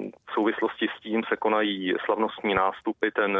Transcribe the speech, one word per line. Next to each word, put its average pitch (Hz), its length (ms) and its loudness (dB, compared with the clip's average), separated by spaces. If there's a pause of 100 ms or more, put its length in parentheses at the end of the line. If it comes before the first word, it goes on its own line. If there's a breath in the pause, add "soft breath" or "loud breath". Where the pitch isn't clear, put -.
(300)
v - 40 -10
souvislosti 110 540 0 (100)
s - 40 -20
tím 110 280 -2
se 107 80 0
konají 104 560 0 (120)
slavnostní 107 480 0
nástupy. 95 560 0
Ten, 101 300 2